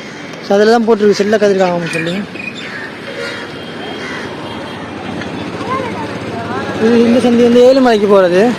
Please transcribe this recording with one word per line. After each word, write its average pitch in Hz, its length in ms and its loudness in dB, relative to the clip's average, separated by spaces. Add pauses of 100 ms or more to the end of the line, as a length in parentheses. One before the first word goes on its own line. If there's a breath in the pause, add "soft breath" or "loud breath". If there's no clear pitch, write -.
(420)
So, 202 120 0
அதுல 214 160 6
தான் 233 180 4
போட்டிருக்கு 208 340 4
செல்ல 208 140 2
கதிர்காமம்னு 185 540 2
சொல்லி. 165 240 -4 (4000)
இது, 233 220 4
இந்த 233 160 4
சந்தி 240 220 4
வந்து 240 200 6
ஏழுமலைக்கு 247 480 4
போறது. 185 320 6 (160)